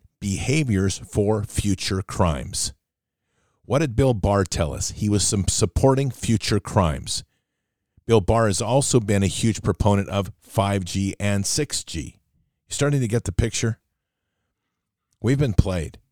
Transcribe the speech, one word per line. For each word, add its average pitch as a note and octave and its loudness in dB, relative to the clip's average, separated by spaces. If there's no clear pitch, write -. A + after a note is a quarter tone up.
behaviors G2+ 0
for G#2 0
future G2 -2
crimes. - -2
What C3 0
did C3 -2
Bill C3 4
Barr G2+ 2
tell D2+ -2
us? - -6
He G#2 -2
was G#2 2
some G2 0
supporting C3+ 2
future - 0
crimes. - -2
Bill A2+ 4
Barr A2 2
has G2 0
also B2+ 2
been G2+ 2
a F#2+ 4
huge A2 0
proponent G2+ 2
of G2 -4
five G2+ -2
G G2 -2
and G2+ -2
six - -4
G. C#2 -10
You - -14
starting C#3+ 0
to A#2 0
get A2 0
the - -4
picture? A2+ 0
We've C3+ 2
been C3 2
played, F#2 -2